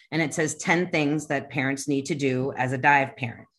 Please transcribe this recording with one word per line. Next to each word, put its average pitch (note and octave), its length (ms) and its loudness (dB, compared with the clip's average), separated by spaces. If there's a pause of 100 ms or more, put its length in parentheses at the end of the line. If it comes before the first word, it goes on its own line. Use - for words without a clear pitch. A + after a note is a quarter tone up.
(120)
And D#3 100 0
it C#3+ 120 -2
says D3+ 220 -2
ten F3+ 340 0
things D3+ 380 0
that C3+ 220 -2
parents C3+ 380 -2
need C#3 180 0
to E3+ 100 -2
do C3+ 400 0
as B2+ 180 0
a C3+ 40 -2
dive C3+ 400 4
parent. A#2 300 -8 (120)